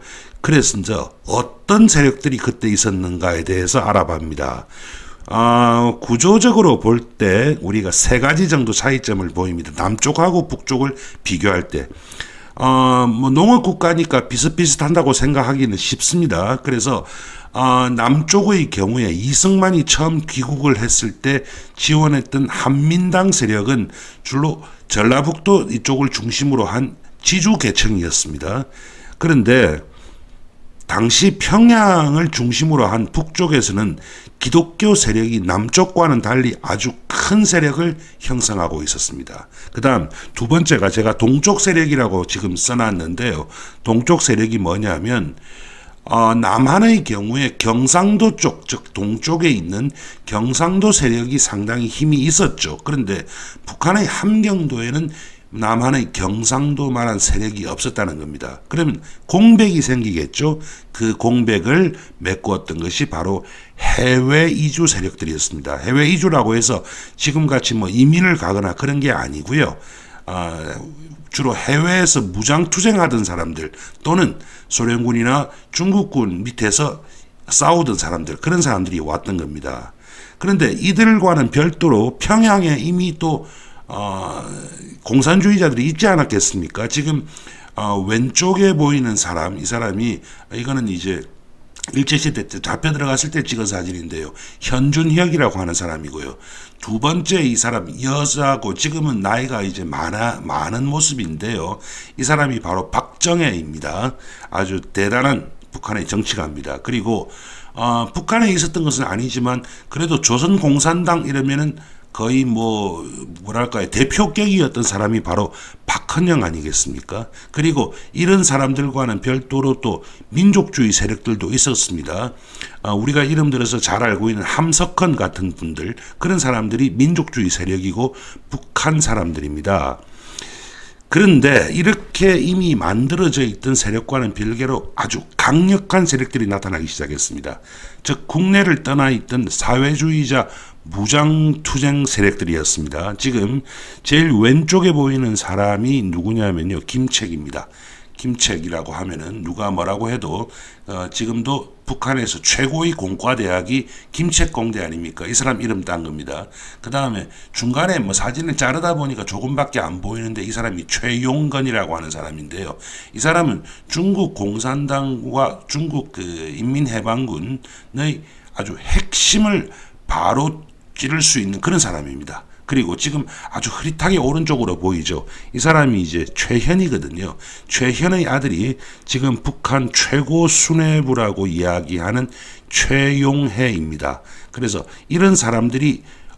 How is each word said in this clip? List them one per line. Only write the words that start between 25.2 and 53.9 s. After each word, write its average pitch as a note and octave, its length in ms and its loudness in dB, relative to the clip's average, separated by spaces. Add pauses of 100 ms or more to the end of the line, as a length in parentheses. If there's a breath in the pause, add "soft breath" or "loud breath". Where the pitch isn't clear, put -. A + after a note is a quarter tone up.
이쪽을 C3 380 0
중심으로 B2 560 0
한 A#2 320 -4 (240)
지주 F#3+ 360 4
계층이었습니다. F#2 1080 0 (520 loud breath)
그런데 A#2+ 640 4 (1040 soft breath)
당시 A#2+ 520 2
평양을 F3+ 880 4
중심으로 B2+ 560 2
한 G#2 260 0
북쪽에서는 A#2+ 840 0 (400 loud breath)
기독교 E3+ 560 2
세력이 A2+ 460 2
남쪽과는 A#2+ 800 2
달리 B2 400 2
아주 G#2 300 -4 (160)
큰 - 360 2
세력을 D#3+ 540 2 (220 loud breath)
형성하고 F#2 640 -2
있었습니다. - 640 -8 (260 loud breath)
그다음 A2+ 360 0 (260 loud breath)
두 A#2 120 -4
번째가 C3 420 4
제가 A2 280 0
동쪽 C#3+ 420 4
세력이라고 C#3 680 2
지금 F#2 300 -4
써놨는데요. G2 920 -2 (360 loud breath)
동쪽 A#2+ 380 2
세력이 A2+ 380 2
뭐냐면, F#2 760 -2 (680 loud breath)
어, A2+ 320 2
남한의 C3+ 680 4
경우에 A2+ 540 -2
경상도 F3 800 4
쪽, - 320 -4
즉 - 260 -8
동쪽에 B2+ 560 0
있는 G2+ 400 -2 (380 loud breath)
경상도 E3 640 2
세력이 B2 480 2
상당히 A2+ 480 -2
힘이 D3 300 2
있었죠. D3+ 640 0
그런데 A#2 420 -4 (400 loud breath)
북한의 F#3+ 400 0